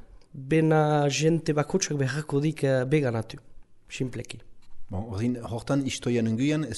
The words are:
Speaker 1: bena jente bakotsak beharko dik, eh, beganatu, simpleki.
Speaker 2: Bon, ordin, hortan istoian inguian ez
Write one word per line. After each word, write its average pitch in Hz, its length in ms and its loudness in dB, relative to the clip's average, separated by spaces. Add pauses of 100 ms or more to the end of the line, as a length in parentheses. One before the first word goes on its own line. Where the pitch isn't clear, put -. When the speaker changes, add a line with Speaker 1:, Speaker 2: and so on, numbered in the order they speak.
(340)
Speaker 1:
bena 151 760 4
jente 156 440 2
bakotsak 147 440 0
beharko 139 440 0
dik, 151 220 0
eh, 131 220 2
beganatu, 127 540 0 (500)
simpleki. - 520 -6 (480)
Speaker 2:
Bon, 98 200 -6
ordin, 120 320 -2
hortan 117 480 -2
istoian 117 400 0
inguian 143 400 0
ez - 80 -6